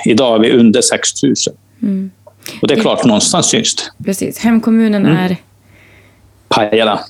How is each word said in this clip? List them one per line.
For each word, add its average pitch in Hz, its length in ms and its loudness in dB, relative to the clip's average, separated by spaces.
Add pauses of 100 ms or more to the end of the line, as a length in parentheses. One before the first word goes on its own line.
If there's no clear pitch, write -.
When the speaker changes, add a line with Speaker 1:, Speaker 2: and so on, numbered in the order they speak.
Speaker 1:
Idag 117 300 2
är 110 40 2
vi 113 120 4
under 117 300 4
sex - 320 -2
tusen. - 400 -2 (280)
Speaker 2:
Mm. 190 300 -4 (500)
Speaker 1:
Och - 60 0
det 147 60 2
är - 40 2
Speaker 2:
I 220 40 0
Speaker 1:
klart, 143 240 0
någonstans 127 400 2
syns - 300 -2
det. - 280 -14
Speaker 2:
Precis. - 360 -6
Hemkommunen 226 680 2
Speaker 1:
Mm. 160 120 2
Speaker 2:
är 185 200 -2 (1120)
Speaker 1:
Pajala. 110 520 0 (100)